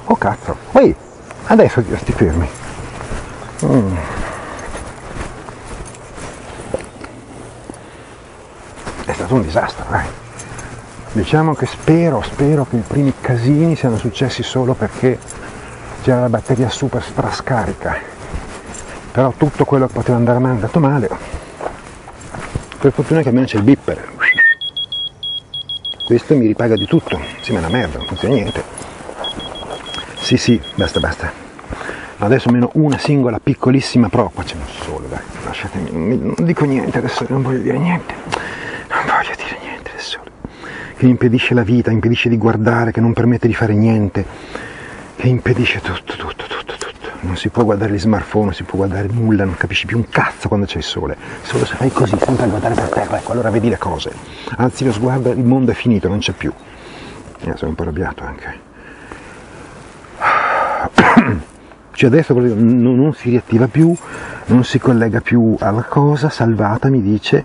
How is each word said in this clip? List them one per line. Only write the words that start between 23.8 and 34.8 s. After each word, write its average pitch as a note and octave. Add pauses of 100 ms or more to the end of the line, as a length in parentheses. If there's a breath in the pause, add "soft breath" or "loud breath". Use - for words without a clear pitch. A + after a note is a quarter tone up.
Questo A#2
mi B2
ripaga A2
di G2
tutto. - (200)
Sì, -
ma G#2+
è E2+
una D#2+
merda, F#2
non -
funziona A#2+
niente. - (1500 loud breath)
Sì, A2
sì, A#2 (140)
basta, -
basta. - (840 loud breath)
Adesso A2+
almeno B2
una D3+
singola B2+
piccolissima B2
prova. F#2+
Qua E2+
c'è -
un C#2+
sole, C#2+